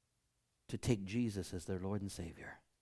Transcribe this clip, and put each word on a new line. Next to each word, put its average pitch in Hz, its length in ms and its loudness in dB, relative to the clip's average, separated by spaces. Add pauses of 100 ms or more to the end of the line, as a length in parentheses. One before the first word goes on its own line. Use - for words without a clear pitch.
(680)
to 113 80 -2
take 101 300 4
Jesus 101 480 2
as 87 100 -4
their 95 160 0
Lord 98 220 0
and 98 100 -2
Savior - 480 -8 (220)